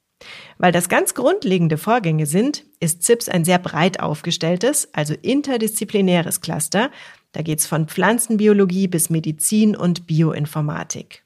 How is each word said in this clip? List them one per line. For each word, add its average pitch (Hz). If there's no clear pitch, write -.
Weil 180
das 262
ganz 339
grundlegende 190
Vorgänge 165
sind, 208
ist 165
zips 233
ein 170
sehr 175
breit 180
aufgestelltes, 175
also 151
interdisziplinäres 214
Cluster. 196
Da 151
geht's 156
von 156
Pflanzenbiologie 196
bis 175
Medizin 165
und 175
Bioinformatik. 151